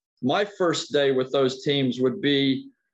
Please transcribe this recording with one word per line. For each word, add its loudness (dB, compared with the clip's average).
my 0
first -2
day 2
with -2
those 0
teams 0
would 0
be, 0